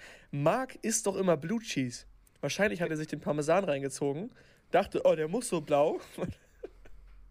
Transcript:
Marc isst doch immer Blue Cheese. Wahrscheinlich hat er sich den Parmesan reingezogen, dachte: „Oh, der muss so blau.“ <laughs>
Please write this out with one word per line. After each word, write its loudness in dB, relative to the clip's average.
Marc 0
isst 0
doch -2
immer 2
Blue -2
Cheese. -4
Wahrscheinlich 0
hat -2
er -2
sich -6
den -6
Parmesan 2
reingezogen, -2
dachte: 2
„Oh, 6
der -2
muss -2
so 0
blau.“ 2
<laughs> -6